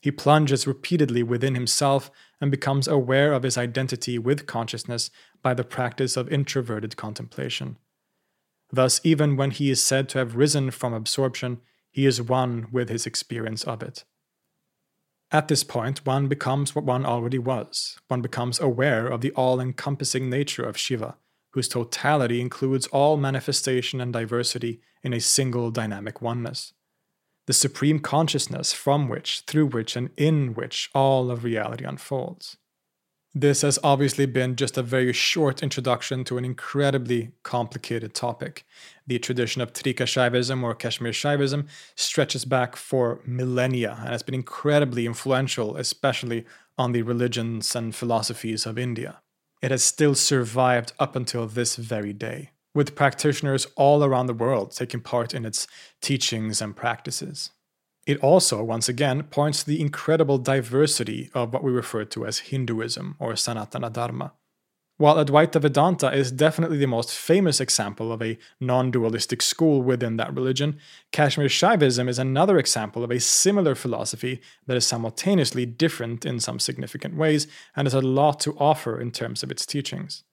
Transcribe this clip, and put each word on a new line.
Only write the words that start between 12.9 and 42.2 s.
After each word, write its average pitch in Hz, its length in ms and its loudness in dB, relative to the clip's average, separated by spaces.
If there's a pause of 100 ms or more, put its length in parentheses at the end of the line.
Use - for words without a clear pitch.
experience 113 580 -6
of 113 180 -6
it. - 220 -12 (1300)
At 151 160 2
this 147 160 0
point, 123 420 -6
one 135 220 0
becomes 139 480 -2
what 151 80 -2
one 131 220 0
already 123 340 -2
was. 120 580 -4 (120)
One 127 120 -2
becomes 120 380 -4
aware 127 480 2
of 120 140 -4
the 139 100 -2
all-encompassing 127 1000 -2
nature 135 340 -2
of 113 140 -6
Shiva, - 380 -4 (360)
whose 127 180 -2
totality 123 720 0
includes 131 460 -2
all 147 280 4
manifestation 135 840 -2
and 123 100 -4
diversity 117 720 -4 (200)
in 131 120 -4
a 117 60 -2
single 120 520 0
dynamic 104 500 -6
oneness. 120 520 -6 (720)
The 131 80 0
supreme 147 460 2
consciousness 147 720 0
from 143 380 0
which, - 320 -6
through 156 240 2
which, 123 320 -4
and 123 180 -4
in 143 380 2
which - 420 -6
all 135 340 4
of 117 140 -4
reality 113 400 -4
unfolds." - 720 -8 (800)
This 143 280 4
has 143 200 2
obviously 139 440 4
been 127 280 0
just 127 220 -2
a 131 60 -2
very 127 280 2
short 135 500 0
introduction 127 640 -2
to 123 120 -4
an 123 80 -4
incredibly 127 840 0 (100)
complicated 113 720 -6
topic. - 500 -6 (440)
The 123 120 0
tradition 123 420 -2
of 117 120 -4
Trika 127 320 -2
Shaivism 123 580 2
or 117 120 -2
Kashmir - 360 -6
Shaivism 143 560 0 (280)
stretches - 500 -2